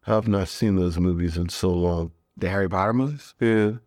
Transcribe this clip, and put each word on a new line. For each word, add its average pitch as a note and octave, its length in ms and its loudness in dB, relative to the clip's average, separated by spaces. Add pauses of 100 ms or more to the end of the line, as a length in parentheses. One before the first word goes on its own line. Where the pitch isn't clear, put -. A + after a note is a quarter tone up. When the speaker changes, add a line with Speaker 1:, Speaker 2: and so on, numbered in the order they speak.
Speaker 1:
I've A2 220 2
not G2 200 2
seen G#2 280 0
those F2+ 220 0
movies F2 380 0
in F2 140 -2
so - 200 -2
long. F2 420 0 (240)
Speaker 2:
The F#2 120 -4
Harry G2 200 0
Potter G2 260 0
movies? C#3 440 -4
Speaker 1:
Yeah. A2 340 2 (140)